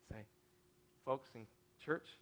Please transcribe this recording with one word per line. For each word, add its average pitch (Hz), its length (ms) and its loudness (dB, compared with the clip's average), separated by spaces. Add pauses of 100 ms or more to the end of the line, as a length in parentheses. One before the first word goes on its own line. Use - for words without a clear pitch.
(120)
Say, 107 140 -6 (800)
"Folks 135 300 4
in 113 100 -8 (380)
church 160 240 4 (140)